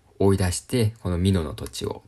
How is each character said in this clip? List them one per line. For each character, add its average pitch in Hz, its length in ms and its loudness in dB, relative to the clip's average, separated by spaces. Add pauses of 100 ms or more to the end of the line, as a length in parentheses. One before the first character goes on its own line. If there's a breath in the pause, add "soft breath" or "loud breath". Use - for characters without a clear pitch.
(200)
追 98 140 4
い - 20 0
出 92 160 0
し - 80 -6
て、 113 420 0
こ 90 80 -4
の 87 80 -2
美 95 140 2
濃 90 120 2
の 69 100 -8
土 - 120 -10
地 - 200 -8
を - 220 -8